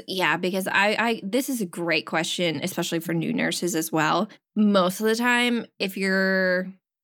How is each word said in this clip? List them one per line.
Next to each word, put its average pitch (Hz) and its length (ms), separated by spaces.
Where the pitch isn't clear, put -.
yeah, 170 300
because 185 300
I, 208 320
I, 226 240
this 233 260
is 254 100
a 202 60
great 165 400
question, 165 560
especially 170 380
for 165 160
new 160 180
nurses 165 400
as 160 180
well. 160 380
Most 202 440
of 214 80
the 220 80
time, 240 500
if 190 180
you're, 190 760